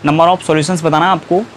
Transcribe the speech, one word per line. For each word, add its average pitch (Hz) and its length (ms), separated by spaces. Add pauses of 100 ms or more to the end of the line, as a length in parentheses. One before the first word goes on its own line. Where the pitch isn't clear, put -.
number 160 220
of 180 180
solutions 156 380
बताना 160 280
आपको, 180 300 (160)